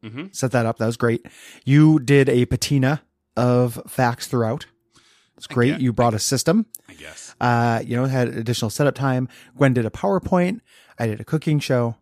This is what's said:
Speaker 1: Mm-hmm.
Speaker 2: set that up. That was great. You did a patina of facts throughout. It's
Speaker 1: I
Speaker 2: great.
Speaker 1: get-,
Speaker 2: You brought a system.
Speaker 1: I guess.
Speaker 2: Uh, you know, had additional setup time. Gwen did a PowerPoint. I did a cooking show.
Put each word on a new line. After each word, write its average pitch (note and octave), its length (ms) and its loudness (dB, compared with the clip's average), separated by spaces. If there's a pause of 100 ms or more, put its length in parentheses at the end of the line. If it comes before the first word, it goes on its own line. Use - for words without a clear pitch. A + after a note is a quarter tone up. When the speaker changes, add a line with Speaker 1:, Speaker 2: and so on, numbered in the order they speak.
Speaker 1:
Mm-hmm. B2 260 -14
Speaker 2:
set B2+ 220 -4
that A#2+ 140 0
up. A2+ 120 -4
That A2 80 -2
was A#2 100 -2
great. A#2 300 -2 (380)
You D3+ 340 6
did C#3 300 4
a B2 180 2
patina C3+ 560 0 (340)
of B2 520 0
facts A#2+ 400 -2
throughout. A#2+ 380 -4 (720)
It's - 140 -20
Speaker 1:
I D3+ 40 -12
Speaker 2:
great. A#2+ 180 4
Speaker 1:
get-, - 80 -4
Speaker 2:
You B2+ 120 2
brought A#2 220 2
a G#2+ 60 -2
system. E3+ 460 0 (220)
Speaker 1:
I - 60 -20
guess. - 460 -20
Speaker 2:
Uh, A#2 440 2
you A#2 120 -6
know, B2+ 100 -2
had C3 220 0
additional A2+ 420 -4
setup D3 240 -2
time. B2+ 340 -2 (280)
Gwen C3 180 2
did A#2+ 100 0
a G#2+ 60 -4
PowerPoint. F#3 680 -2 (380)
I A#2 80 -4
did G#2+ 140 -4
a A2+ 40 -10
cooking D#3 340 -2
show. A#2+ 440 0